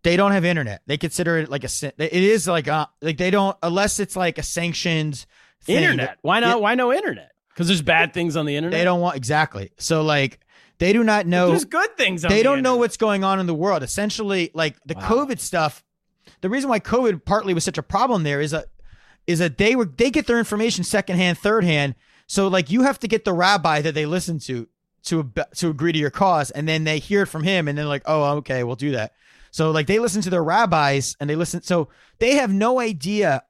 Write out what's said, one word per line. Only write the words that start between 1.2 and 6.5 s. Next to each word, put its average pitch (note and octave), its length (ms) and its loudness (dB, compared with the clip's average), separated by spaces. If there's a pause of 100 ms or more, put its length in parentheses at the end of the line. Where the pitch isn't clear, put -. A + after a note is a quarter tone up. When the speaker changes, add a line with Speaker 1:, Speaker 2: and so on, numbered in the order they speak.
Speaker 1:
it D#3 120 -2
like C3+ 140 -6
a C3 60 -8
sin. - 280 -8
It D#3 140 -4
is F#3+ 340 2
like E3 220 0
a, D3+ 220 -2 (120)
like D3+ 160 -4
they F3+ 140 0
don't, G3 320 2
unless G3 380 -2
it's F#3+ 160 -6
like F3 200 -2
a D3+ 60 -8
sanctioned D#3+ 840 -4 (380)
thing. G3 140 0
Speaker 2:
Internet? - 440 0
Why G3 200 2
not? A#3 160 2